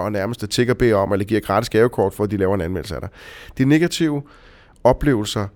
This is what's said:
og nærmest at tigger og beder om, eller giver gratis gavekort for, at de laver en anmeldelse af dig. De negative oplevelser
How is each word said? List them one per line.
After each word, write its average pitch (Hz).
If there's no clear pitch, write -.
og 107
nærmest 104
at 101
tigger 123
og -
beder 117
om, 98
eller 101
giver 107
gratis 104
gavekort 110
for, 104
at 101
de 104
laver 95
en 95
anmeldelse 85
af 62
dig. -
De 135
negative 156
oplevelser 117